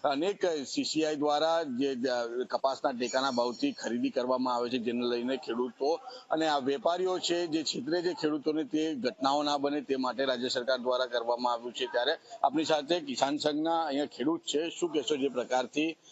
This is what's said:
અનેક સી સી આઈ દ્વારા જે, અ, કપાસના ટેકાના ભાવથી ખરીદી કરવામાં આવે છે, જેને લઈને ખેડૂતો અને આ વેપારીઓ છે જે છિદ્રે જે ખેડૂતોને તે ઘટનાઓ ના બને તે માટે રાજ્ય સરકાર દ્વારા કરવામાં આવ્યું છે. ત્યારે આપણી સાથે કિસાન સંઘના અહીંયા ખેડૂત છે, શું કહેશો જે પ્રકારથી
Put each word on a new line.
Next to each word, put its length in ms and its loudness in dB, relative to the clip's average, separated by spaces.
અનેક 420 0
સી 380 -2
સી 220 0
આઈ 100 0
દ્વારા 480 2
જે, 460 0
અ, 400 -2
કપાસના 420 0
ટેકાના 400 0
ભાવથી 400 0
ખરીદી 380 -2
કરવામાં 460 2
આવે 140 0
છે, 80 0
જેને 280 0
લઈને 320 0
ખેડૂતો 460 -4
અને 160 2
આ 120 2
વેપારીઓ 600 0
છે 280 0
જે 160 0
છિદ્રે 380 -2
જે 120 0
ખેડૂતોને 500 0
તે 320 0
ઘટનાઓ 480 0
ના 140 2
બને 240 0
તે 140 0
માટે 300 0
રાજ્ય 240 0
સરકાર 280 0
દ્વારા 280 0
કરવામાં 480 0
આવ્યું 200 -6
છે. 120 -4
ત્યારે 260 0
આપણી 200 2
સાથે 360 2
કિસાન 380 0
સંઘના 480 0
અહીંયા 200 0
ખેડૂત 360 -2
છે, 280 -2
શું 200 -2
કહેશો 260 0
જે 120 0
પ્રકારથી 680 0